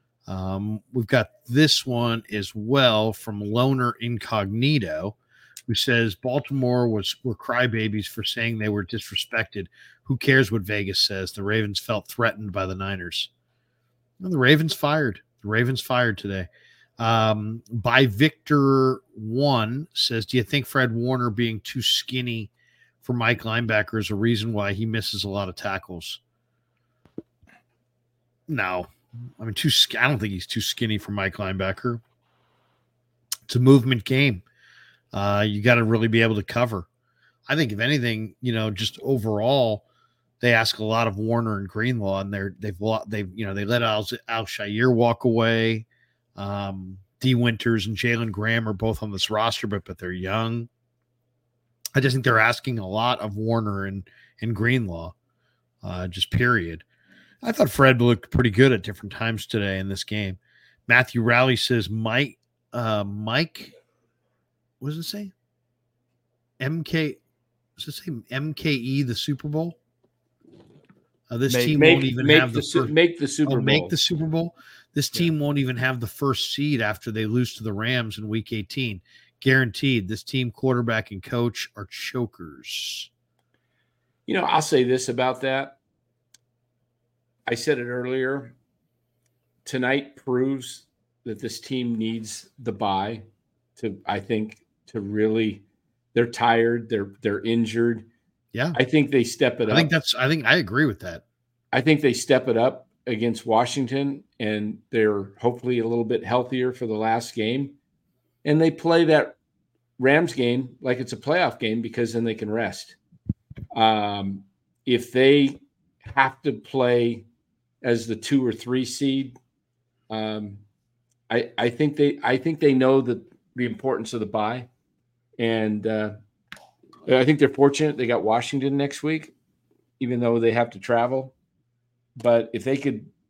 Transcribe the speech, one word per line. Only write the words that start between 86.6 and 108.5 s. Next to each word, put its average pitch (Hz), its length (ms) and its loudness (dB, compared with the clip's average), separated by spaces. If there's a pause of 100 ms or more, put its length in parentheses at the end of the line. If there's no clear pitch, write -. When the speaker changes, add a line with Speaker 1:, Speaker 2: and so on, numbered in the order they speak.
Speaker 2:
I 120 60 -2
said 135 240 0
it 120 80 -6
earlier. 127 680 -4 (1120)
Tonight 135 500 -2
proves 131 720 -4 (380)
that 110 140 -8
this - 200 -10
team 123 360 -4
needs 110 640 -6
the 117 140 -8
bye 101 500 -4 (540)
to, 101 320 -8
I - 120 -2
think, 107 460 -4 (220)
to 117 120 -8
really, 107 640 0 (500)
they're 117 120 4
tired, 117 640 2
they're, 101 220 -4 (100)
they're 104 200 0
injured. 113 640 0 (460)
Speaker 1:
Yeah. 143 260 -2
Speaker 2:
I 135 60 4
think 147 280 2
they 131 120 4
step 120 380 -2
it 110 80 0
Speaker 1:
I 110 60 2
think 160 120 4
Speaker 2:
up. 135 40 -4
Speaker 1:
that's, 160 240 0
I 127 120 0
think 156 180 0
I 127 100 6
agree 135 320 2
with 107 140 -2
that. 85 240 -12 (460)
Speaker 2:
I 127 100 2
think 147 200 4
they 135 120 4
step 127 340 2
it 113 100 2
up 127 300 0 (180)
against 113 400 -4
Washington, 131 800 -2 (160)
and 107 400 -4 (100)
they're 107 480 0
hopefully 123 400 -2
a 113 100 0
little 117 160 0
bit 113 220 -2
healthier 123 480 -2
for 123 140 -8
the 110 80 -4
last 113 400 -2
game. 123 400 -4 (680)
And 151 140 4